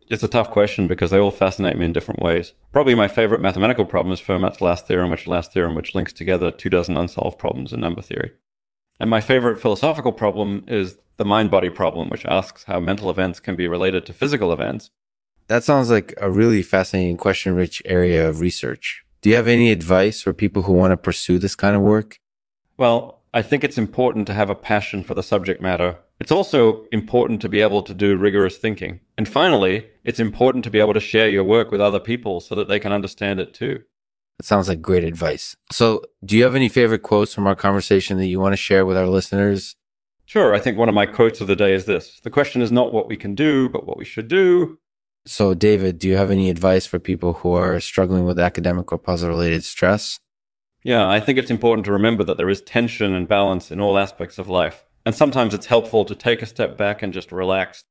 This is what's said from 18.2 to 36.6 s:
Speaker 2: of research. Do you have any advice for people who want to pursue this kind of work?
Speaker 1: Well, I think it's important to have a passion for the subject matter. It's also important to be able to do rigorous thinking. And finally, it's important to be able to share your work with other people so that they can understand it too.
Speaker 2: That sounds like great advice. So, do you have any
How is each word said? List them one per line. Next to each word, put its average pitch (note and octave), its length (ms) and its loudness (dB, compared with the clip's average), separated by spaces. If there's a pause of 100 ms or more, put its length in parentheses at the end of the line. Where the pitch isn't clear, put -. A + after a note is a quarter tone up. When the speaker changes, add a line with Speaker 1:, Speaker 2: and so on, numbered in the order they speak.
Speaker 2:
of D#2 100 -4
research. - 640 -6 (200)
Do G#2 80 4
you A2 40 6
have A#2 140 2
any A#2 240 6
advice F#2 500 2
for F#2+ 100 -2
people G2+ 300 -2
who F#2+ 100 0
want F#2 200 6
to F2 40 2
pursue F2+ 440 -2
this G2 160 -6
kind G2+ 180 0
of G2+ 80 2
work? G#2+ 380 0 (580)
Speaker 1:
Well, A#2 460 0 (100)
I A2+ 80 0
think C#3 220 -2
it's - 120 -4
important A2 520 -2
to G2+ 60 -6
have G2+ 160 0
a G2 40 -2
passion G2+ 480 -4
for - 120 -10
the F#2+ 100 -4
subject F#2+ 360 -2
matter. F2 380 -2 (200)
It's - 140 -2
also A#2+ 600 2
important A2 500 -2
to G#2 80 -8
be G#2 100 0
able G2+ 220 2
to G2+ 100 -14
do G2+ 240 2
rigorous F#2+ 400 0
thinking. F#2 440 -8 (180)
And A2 100 -2
finally, A2 580 2 (160)
it's A#2 160 -6
important B2 460 0
to G#2 60 -8
be G#2+ 100 4
able G#2 140 4
to G#2+ 60 2
share A2 280 2
your G2 160 0
work A2 260 2
with G2+ 120 0
other G2+ 180 2
people A2 400 -6
so - 140 -12
that G2 140 -4
they G#2 100 0
can G#2 120 -6
understand G2+ 480 -4
it F2+ 140 -8
too. - 300 -8 (560)
Speaker 2:
That - 80 -18
sounds G2 200 2
like F2 140 -4
great F2+ 240 0
advice. E2 520 -6 (140)
So, A2+ 320 0 (220)
do G2 100 -4
you A2+ 100 6
have B2+ 100 2
any C3 160 2